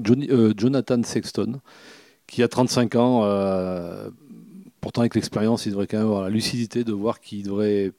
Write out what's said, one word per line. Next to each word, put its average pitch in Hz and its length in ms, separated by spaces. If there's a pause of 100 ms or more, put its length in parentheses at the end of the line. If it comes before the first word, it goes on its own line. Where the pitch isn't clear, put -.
Johnny, 123 300
euh, 113 240
Jonathan 120 480
Sexton, 110 560 (680)
qui - 140
a 120 60
trente-cinq 123 480
ans. 120 300
Euh, 95 840 (720)
pourtant, - 220
avec 117 140
l'expérience, 110 500
il 107 60
devrait 98 160
quand 107 100
même 110 100
avoir 98 160
la 95 60
lucidité 117 560
de 110 80
voir 104 260
qu'il 101 240
devrait 101 560